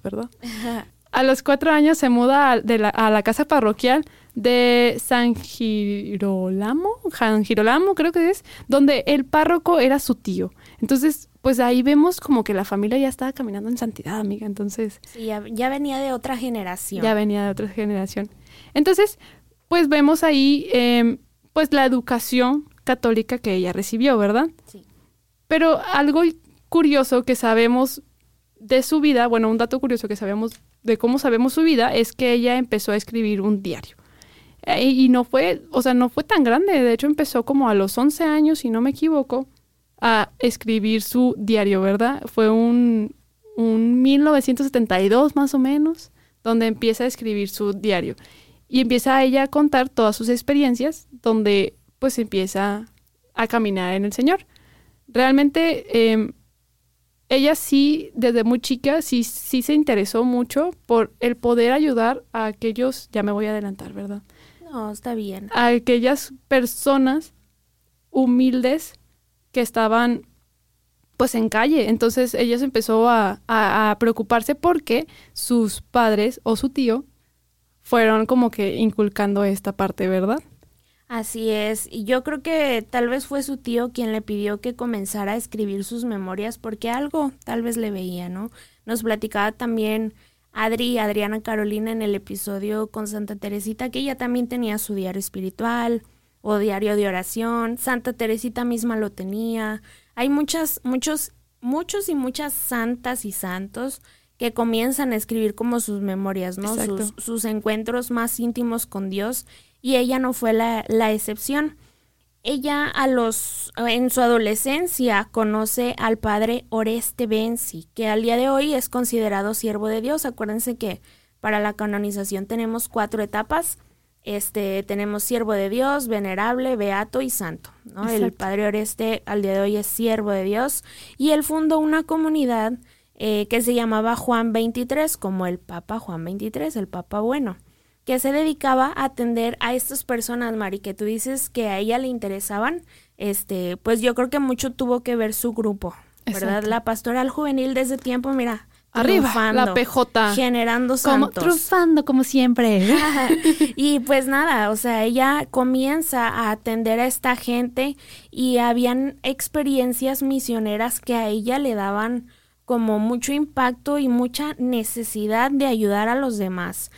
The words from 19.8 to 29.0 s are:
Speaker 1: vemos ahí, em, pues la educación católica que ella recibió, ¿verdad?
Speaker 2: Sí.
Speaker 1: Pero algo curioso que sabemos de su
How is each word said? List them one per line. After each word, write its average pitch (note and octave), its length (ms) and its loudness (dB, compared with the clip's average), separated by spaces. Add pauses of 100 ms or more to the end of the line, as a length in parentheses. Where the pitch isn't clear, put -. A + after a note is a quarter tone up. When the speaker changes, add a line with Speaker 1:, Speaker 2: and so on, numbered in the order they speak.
Speaker 1:
vemos D4+ 340 4
ahí, C#4+ 480 4
em, A#3+ 460 4 (340)
pues D#4 220 2
la C4+ 100 6
educación B3+ 840 0 (140)
católica B3 520 0
que A#3 180 -4
ella F3+ 200 -2
recibió, A3+ 420 0
¿verdad? G#3+ 320 2 (160)
Speaker 2:
Sí. - 220 -20 (600)
Speaker 1:
Pero D#4+ 320 4 (140)
algo D4 300 4 (480)
curioso C#4 540 4
que B3 120 0
sabemos A#3+ 640 2 (580)
de B3+ 240 2
su D#4 200 0